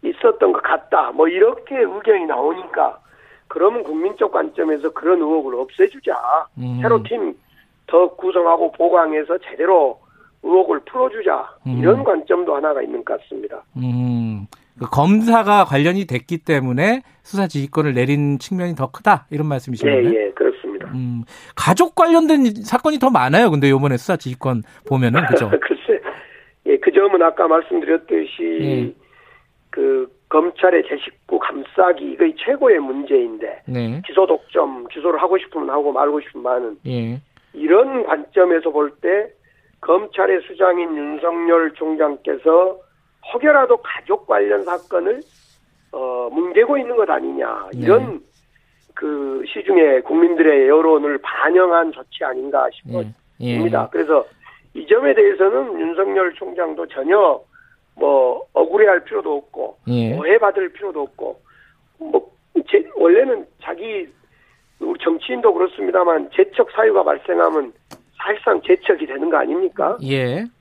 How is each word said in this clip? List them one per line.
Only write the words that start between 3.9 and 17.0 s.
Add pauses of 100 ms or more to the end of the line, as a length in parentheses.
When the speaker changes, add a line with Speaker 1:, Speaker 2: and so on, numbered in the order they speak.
Speaker 1:
관점에서
그런
의혹을
없애주자. (420)
Speaker 2:
음.
Speaker 1:
새로
팀 (520)
더
구성하고
보강해서 (120)
제대로 (440)
의혹을
풀어주자. (160)
Speaker 2:
음.
Speaker 1:
이런
관점도
하나가
있는
것
같습니다. (140)
Speaker 2:
음. (320)
그
검사가
관련이
됐기
때문에 (220)